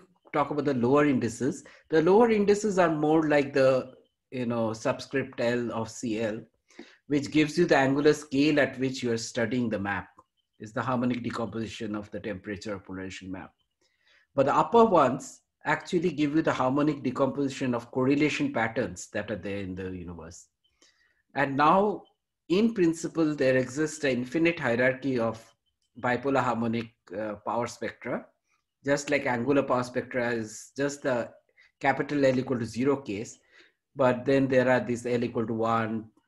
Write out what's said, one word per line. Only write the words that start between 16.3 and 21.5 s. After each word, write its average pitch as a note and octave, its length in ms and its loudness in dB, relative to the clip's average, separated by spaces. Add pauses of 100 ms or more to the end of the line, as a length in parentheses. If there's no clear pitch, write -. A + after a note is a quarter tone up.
you D#3+ 60 2
the C#3+ 100 2
harmonic C3+ 520 0
decomposition C3+ 680 -2
of A#2 180 -6
correlation C#3+ 600 0
patterns A2+ 640 -4
that G#2 180 -6
are G#2 60 -4
there G2 220 -8
in F#2 160 -8
the F#2 160 -8
universe. F2 560 -14 (880)
And C#3 200 0